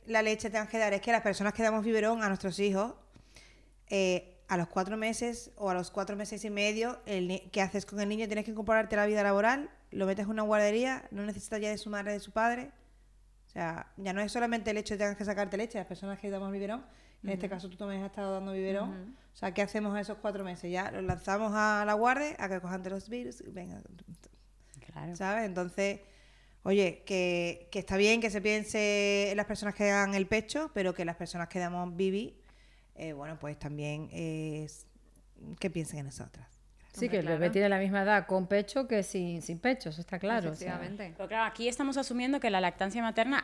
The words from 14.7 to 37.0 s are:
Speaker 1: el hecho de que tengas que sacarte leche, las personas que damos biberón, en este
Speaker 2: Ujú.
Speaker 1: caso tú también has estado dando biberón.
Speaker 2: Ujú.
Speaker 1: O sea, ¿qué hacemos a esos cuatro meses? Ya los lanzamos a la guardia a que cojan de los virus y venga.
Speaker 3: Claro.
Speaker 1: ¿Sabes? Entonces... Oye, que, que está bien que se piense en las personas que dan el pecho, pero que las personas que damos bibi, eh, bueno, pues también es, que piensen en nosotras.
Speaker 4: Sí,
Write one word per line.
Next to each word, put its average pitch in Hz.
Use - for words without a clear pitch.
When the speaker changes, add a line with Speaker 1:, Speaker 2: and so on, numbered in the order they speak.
Speaker 1:
el 208
hecho 214
de 196
que 208
tengas 202
que 208
sacarte 196
leche, 226
las 185
personas 196
que 208
damos 196
biberón, 202
en 196
este 190
Speaker 2:
Ujú. 196
Speaker 1:
caso 180
tú 185
también 196
has 196
estado 196
dando 190
biberón. 190
Speaker 2:
Ujú. 190
Speaker 1:
O -
sea, 190
¿qué 208
hacemos 202
a 208
esos 202
cuatro 202
meses? 175
Ya 185
los 190
lanzamos 196
a 214
la 208
guardia 262
a 196
que 185
cojan 180
de 185
los 196
virus 247
y -
venga. 180
Speaker 3:
Claro. 160
Speaker 1:
¿Sabes? 202
Entonces... 190
Oye, 196
que, 175
que 208
está 190
bien 220
que 226
se 202
piense 208
en 202
las 208
personas 208
que 208
dan 202
el 190
pecho, 220
pero 185
que 175
las 170
personas 170
que 190
damos 175
bibi, 190
eh, 160
bueno, 151
pues 147
también 147
es, 156
que 190
piensen 156
en 135
nosotras. -
Speaker 4:
Sí, -